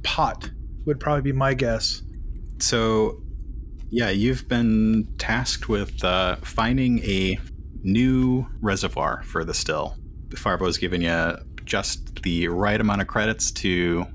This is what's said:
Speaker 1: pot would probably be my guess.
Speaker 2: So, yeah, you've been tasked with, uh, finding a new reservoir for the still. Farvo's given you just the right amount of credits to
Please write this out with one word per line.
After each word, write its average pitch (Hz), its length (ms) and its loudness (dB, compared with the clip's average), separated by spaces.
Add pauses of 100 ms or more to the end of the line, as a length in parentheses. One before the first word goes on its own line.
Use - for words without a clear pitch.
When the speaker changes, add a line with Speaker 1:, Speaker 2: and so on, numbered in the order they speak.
Speaker 1:
pot - 460 0 (360)
would 143 140 0
probably 147 220 2
be 139 100 0
my 135 220 4
guess. 117 480 0 (580)
Speaker 2:
So, 110 640 2 (680)
yeah, 117 200 2
you've 113 380 2
been 110 600 4 (120)
tasked - 500 -2
with, 101 340 0
uh, 90 340 2
finding 120 680 2
a 95 340 2 (440)
new 127 640 4 (160)
reservoir 90 600 0
for 82 220 -2
the 80 80 -4
still. - 420 -2 (360)
Farvo's 90 480 0
given 90 220 0
you 85 360 2 (260)
just - 600 -4
the 85 240 0
right 101 340 2
amount 101 200 2
of 95 60 0
credits 110 440 0
to 87 640 0